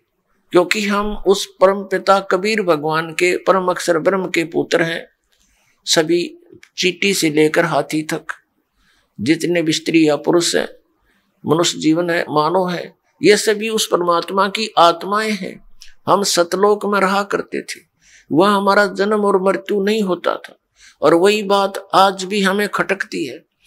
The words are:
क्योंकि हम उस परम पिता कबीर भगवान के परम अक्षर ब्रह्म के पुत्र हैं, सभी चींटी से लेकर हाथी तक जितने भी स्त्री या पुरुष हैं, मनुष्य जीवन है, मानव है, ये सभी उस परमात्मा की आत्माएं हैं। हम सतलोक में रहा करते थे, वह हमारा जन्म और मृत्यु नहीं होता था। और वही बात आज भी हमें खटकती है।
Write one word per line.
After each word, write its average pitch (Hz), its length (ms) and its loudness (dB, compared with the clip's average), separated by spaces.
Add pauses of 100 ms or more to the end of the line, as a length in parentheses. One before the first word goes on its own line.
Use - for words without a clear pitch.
(520)
क्योंकि 180 340 2
हम 208 280 -2 (120)
उस 196 200 2 (140)
परम 196 220 4
पिता 196 380 0
कबीर 196 420 -2
भगवान 160 500 -2
के 180 240 0
परम 180 320 0
अक्षर 170 300 -2
ब्रह्म 180 320 0
के 170 140 -2
पुत्र 156 380 -2
हैं, 165 240 -6 (800)
सभी 170 500 0 (420)
चींटी 185 360 -2
से 165 160 0
लेकर 151 340 2
हाथी 151 380 -2
तक 156 300 -8 (840)
जितने 160 440 0
भी 156 100 -2
स्त्री 160 360 0
या 147 80 2
पुरुष 165 400 0
हैं, - 120 -2 (760)
मनुष्य 165 340 0
जीवन 160 320 0
है, 170 200 -2
मानव 160 400 0
है, 160 240 -8 (260)
ये 202 160 6
सभी 214 320 -2
उस 220 180 -2
परमात्मा 175 640 0
की 208 200 -6 (100)
आत्माएं 185 540 2
हैं। 185 220 -8 (540)
हम 185 140 2
सतलोक 196 640 0
में 202 140 0
रहा 190 220 0
करते - 400 -6
थे, - 180 -16 (500)
वह 170 200 4
हमारा 202 360 2
जन्म 202 380 0
और 196 180 2
मृत्यु 190 400 -2
नहीं 214 200 0
होता 180 360 -2
था। - 180 -20 (460)
और 151 120 6
वही 208 280 4
बात 196 520 -2
आज 190 300 4
भी 202 180 -2
हमें 196 260 0
खटकती 180 580 -4
है। 131 160 -14 (240)